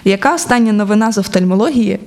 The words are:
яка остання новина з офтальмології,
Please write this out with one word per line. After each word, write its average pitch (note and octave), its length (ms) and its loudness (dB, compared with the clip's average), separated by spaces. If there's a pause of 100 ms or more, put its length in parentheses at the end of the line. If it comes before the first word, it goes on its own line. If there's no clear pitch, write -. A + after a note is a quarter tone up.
яка G3 300 0
остання A#3+ 380 0
новина G#3 380 0
з G3+ 60 -2
офтальмології, G3 880 0